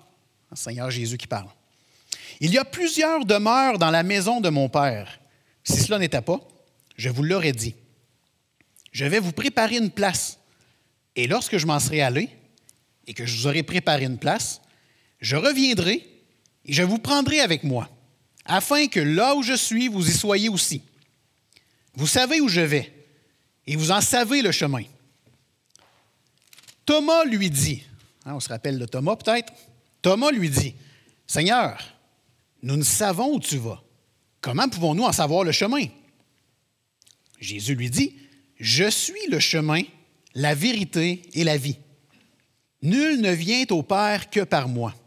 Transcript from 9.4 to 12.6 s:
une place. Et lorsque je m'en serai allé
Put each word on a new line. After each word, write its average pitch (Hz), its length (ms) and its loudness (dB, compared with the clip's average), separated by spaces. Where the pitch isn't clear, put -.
une 214 120 0
place. - 480 -2
Et 123 100 0
lorsque 214 300 -2
je 156 100 0
m'en 147 140 2
serai 147 220 0
allé 135 260 0